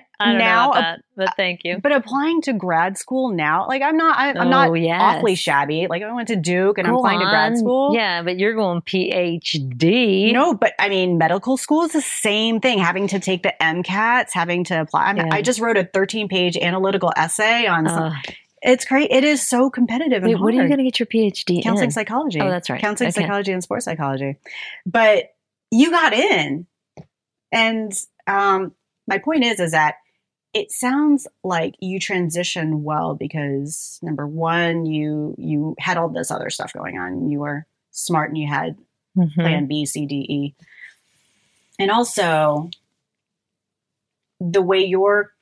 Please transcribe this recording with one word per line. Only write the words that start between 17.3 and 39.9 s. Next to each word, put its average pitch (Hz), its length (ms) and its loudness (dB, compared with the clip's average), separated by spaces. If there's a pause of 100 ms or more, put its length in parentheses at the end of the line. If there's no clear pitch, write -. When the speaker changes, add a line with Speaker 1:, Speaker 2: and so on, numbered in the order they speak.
Speaker 2:
on 165 200 2
some, 165 240 0
Speaker 1:
Ugh. 143 220 -10 (280)
Speaker 2:
it's 247 220 4
great. 277 280 0
It 262 120 4
is 294 240 2
so 254 220 2
competitive 247 540 0
and 226 100 4
Speaker 1:
Wait, 180 80 0
what 208 80 2
are 226 60 2
you 254 80 4
Speaker 2:
hard. 269 80 2
Speaker 1:
gonna 277 120 2
get 254 160 0
your 233 80 -2
P 226 180 2
H 196 200 -4
D 175 180 0
Speaker 2:
Counseling 208 220 2
Speaker 1:
in? - 60 0
Speaker 2:
psychology. 226 500 -2
Speaker 1:
Oh, 196 80 0
that's 180 200 -4
right. - 120 -4
Speaker 2:
Counseling 208 300 0
Speaker 1:
Okay. 202 100 -2
Speaker 2:
psychology 196 320 -2
and 185 100 -4
sports - 220 -6
psychology. 139 500 -4 (500)
But 214 480 2 (380)
you 262 180 6
got 320 220 2
in. 175 560 0 (840)
And, 226 400 0 (340)
um, 196 460 2 (340)
my 196 100 0
point 285 260 0
is, 226 160 0
is 170 120 0
that 156 240 2 (580)
it - 180 -4
sounds 277 540 2 (180)
like 170 360 -2
you 190 200 -6
transitioned 175 840 -2
well 151 320 -4
because, 147 880 -6
number 147 240 -6
one, 165 580 0
you, 151 540 -4
you 156 400 -4
had 180 180 -2
all 165 120 -2
this 165 200 -6
other - 220 -6
stuff - 220 -10
going - 260 -10
on. 90 280 -6
You 147 120 -2
were 147 260 -6 (240)
smart 156 400 -2
and 156 80 -6
you 151 100 -4
had 147 300 -4 (400)
Speaker 1:
Mm-hmm. 165 240 0
Speaker 2:
plan 156 240 2
B, 147 220 -4
C, 151 180 -6